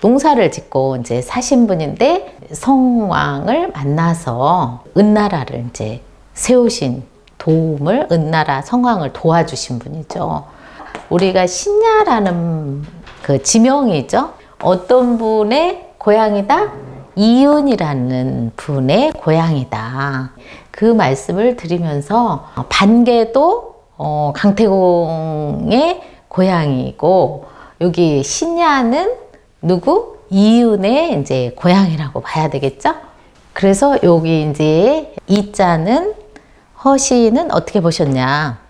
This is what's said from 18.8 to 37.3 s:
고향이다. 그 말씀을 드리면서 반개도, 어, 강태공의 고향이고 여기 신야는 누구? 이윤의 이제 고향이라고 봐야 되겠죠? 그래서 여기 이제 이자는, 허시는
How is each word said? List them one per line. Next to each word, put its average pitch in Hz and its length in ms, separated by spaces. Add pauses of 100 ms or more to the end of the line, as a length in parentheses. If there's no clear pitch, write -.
고향이다. 135 1200 (400)
그 - 140
말씀을 208 720
드리면서 170 880 (220)
반개도, 240 1080 (220)
어, 151 380
강태공의 180 1700 (280)
고향이고 160 1300 (220)
여기 160 440
신야는 320 880 (480)
누구? 185 560 (120)
이윤의 220 920
이제 127 340
고향이라고 175 680
봐야 156 280
되겠죠? 147 460 (580)
그래서 220 500
여기 165 460
이제 160 640 (140)
이자는, 202 840 (720)
허시는 269 680